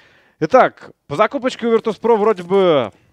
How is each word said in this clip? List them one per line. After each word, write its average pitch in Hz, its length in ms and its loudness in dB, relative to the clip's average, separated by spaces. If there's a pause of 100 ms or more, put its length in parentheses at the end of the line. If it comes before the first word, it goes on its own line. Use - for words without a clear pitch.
(400)
Итак, 165 500 0 (160)
по 143 100 -12
закупочке 233 500 -4
у 226 80 0
Virtus.pro 220 440 0
вроде 202 240 -2
бы, 170 500 0 (200)